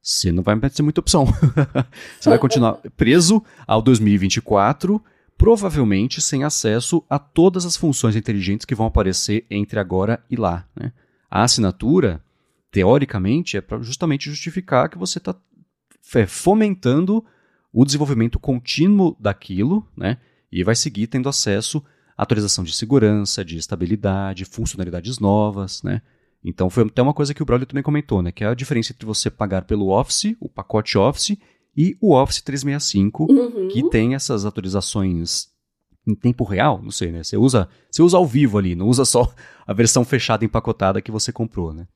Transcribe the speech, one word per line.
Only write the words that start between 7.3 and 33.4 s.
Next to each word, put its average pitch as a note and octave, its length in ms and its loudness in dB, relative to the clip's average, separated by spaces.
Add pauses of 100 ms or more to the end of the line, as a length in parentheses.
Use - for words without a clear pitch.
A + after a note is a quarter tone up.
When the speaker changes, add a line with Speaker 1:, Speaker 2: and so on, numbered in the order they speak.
Speaker 1:
as E3+ 100 -4
funções A#2+ 400 0
inteligentes G2+ 480 -2
que C3 100 -4
vão A2+ 120 -2
aparecer G#2 640 0
entre G#2 280 -4
agora G2 520 -2
e B2 60 -4
lá, F2 380 -4
né? - 160 -10 (400)
A G2+ 120 0
assinatura, A2 840 0 (460)
teoricamente, A2 880 0
é - 20 -4
pra - 220 -10
justamente C#3 480 -4
justificar D#3 580 -2
que - 80 -12
você F3+ 240 -8
tá, F#3 160 -8 (760)
é, A2+ 120 4
fomentando G3 960 2 (540)
o A#2+ 80 8
desenvolvimento C#3 540 0
contínuo E3 800 0
daquilo, G#2 680 -2 (120)
né? G#2+ 220 -4 (340)
E F2+ 100 -2
vai A2 140 2
seguir A2+ 320 -4
tendo C3 200 -4
acesso A2+ 540 -4 (340)
à G2 60 -4
atualização G#2 400 -2
de E2 100 -6
segurança, G#2+ 720 0
de E2 120 -12
estabilidade, F#2+ 880 -4
funcionalidades F#2 760 -8
novas, G2+ 640 0
né? G2 180 -4 (440)
Então F2 260 -2
foi A#2 140 2
até A2+ 180 -2
uma C#3 100 2
coisa D3 220 -4
que - 80 -8
o - 20 -2
Braulio B2+ 220 0
também C#3 160 -6
comentou, D3 400 0
né? F2 80 -2
Que - 140 -8
é - 20 0
a A#2 80 0
diferença B2 380 -4
entre - 120 -20
você G#2+ 240 -4
pagar F#2+ 340 -4
pelo G#2 260 -2
Office, C#3 500 0
o - 100 -12
pacote - 480 -4
Office, C#3 400 2 (400)
e F3 240 2
o G3 140 6
Office - 280 2
trezentos C#3 420 -6
e - 20 -4
sessenta G2+ 120 0
e G2 40 4
cinco, D3+ 300 2
Speaker 2:
Uhum. A#3 360 0